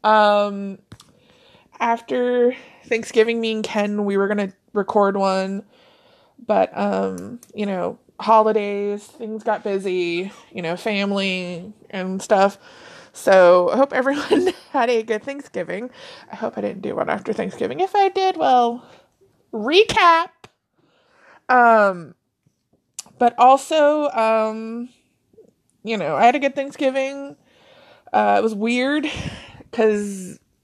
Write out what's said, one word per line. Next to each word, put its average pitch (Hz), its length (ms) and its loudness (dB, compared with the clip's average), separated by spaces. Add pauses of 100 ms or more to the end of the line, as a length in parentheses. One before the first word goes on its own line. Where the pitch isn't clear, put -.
Um, 208 760 2 (1000)
after 247 760 0 (320)
Thanksgiving, 226 560 0
me 220 100 -2
and 220 100 -4
Ken, 208 440 -2
we 196 100 0
were 196 100 0
gonna 202 280 -4 (180)
record 196 460 0
one, 190 480 -2 (720)
but, 196 340 0
um, 196 680 -4 (140)
you 208 120 -6
know, 185 320 -6 (200)
holidays, 208 840 0
things 220 380 -12
got 214 200 -4
busy, 185 680 -4 (180)
you 180 120 -12
know, 175 160 -6
family 196 960 -4 (160)
and 185 320 -6
stuff. 196 340 2 (560)
So 180 560 6
I - 80 -2
hope 277 160 2
everyone 294 680 0
<laughs> - 80 -20
had 247 180 0
a 233 140 0
good 220 220 -6
Thanksgiving. 233 680 -10 (400)
I - 60 -16
hope - 200 -6
I 208 60 -6
didn't 208 180 -6
do - 160 -6
one - 140 -2
after 202 240 -6
Thanksgiving. 214 460 -6
If 381 140 -2
I 392 140 2
did, 381 300 -2
well, 247 440 2 (680)
recap. 339 800 2 (1160)
Um, 214 680 4 (1040)
but 240 180 2
also, 294 720 4
um, 220 800 -2 (920)
you 220 160 -4
know, 156 180 -2
I 190 80 4
had 247 100 6
a 294 40 -2
good 277 160 -2
Thanksgiving. 277 800 -4 (760)
Uh, 208 280 2
it 202 40 2
was 220 120 0
weird 247 520 -2 (640)
'cause, 208 680 -2 (260)